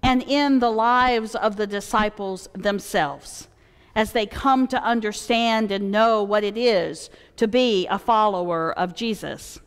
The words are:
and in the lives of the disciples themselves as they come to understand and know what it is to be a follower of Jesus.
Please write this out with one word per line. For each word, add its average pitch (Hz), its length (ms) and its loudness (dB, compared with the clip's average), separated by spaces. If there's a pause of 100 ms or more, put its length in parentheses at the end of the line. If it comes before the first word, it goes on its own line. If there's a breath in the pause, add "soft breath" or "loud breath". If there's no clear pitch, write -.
and 254 180 2
in 277 380 2
the 240 100 2
lives 233 640 2
of 208 220 -2
the 214 100 -2
disciples 202 880 -4
themselves 185 920 -4 (480 soft breath)
as 220 160 0
they 214 160 0
come 262 400 2
to 254 160 -2
understand 226 880 0
and 196 180 -2
know 220 320 4
what 208 220 2
it 202 120 -4
is 202 540 0 (260 loud breath)
to 233 120 0
be 220 400 2
a 196 100 -2
follower 180 800 0
of 180 160 -2
Jesus. 165 720 -8